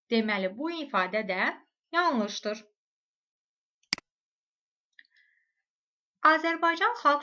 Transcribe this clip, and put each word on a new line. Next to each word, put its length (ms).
Deməli, 380
bu 240
ifadə 500
də 160
yanlışdır. 680
Azərbaycan 720
Xalq 260